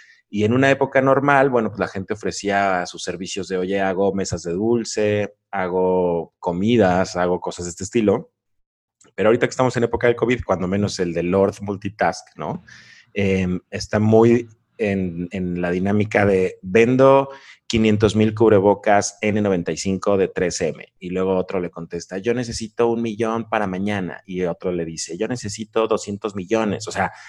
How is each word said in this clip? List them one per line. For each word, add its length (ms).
y 120
en 100
una 160
época 320
normal, 480
bueno, 180
pues 120
la 80
gente 260
ofrecía 720
sus 160
servicios 460
de, 100
"Oye, 220
hago 340
mesas 300
de 80
dulce, 840
hago 880
comidas, 760
hago 240
cosas 260
de 40
este 140
estilo". 460
Pero 120
ahorita 180
que 40
estamos 260
en 80
época 220
del 100
covid, 300
cuando 220
menos 320
el 120
de 120
Lord 360
Multitask, 640
¿no? 260
Em, 480
está 280
muy 500
en, 540
en 280
la 120
dinámica 520
de, 380
"Vendo 680
quinientos 500
mil 180
cubrebocas 840
N 220
noventa 300
y 40
cinco 400
de 120
tres 320
M". 260
Y 100
luego 260
otro 220
le 120
contesta, 480
"Yo 160
necesito 540
un 140
millón 480
para 160
mañana". 600
Y 180
otro 260
le 140
dice, 340
"Yo 80
necesito 600
doscientos 480
millones". 500
O 60
sea, 180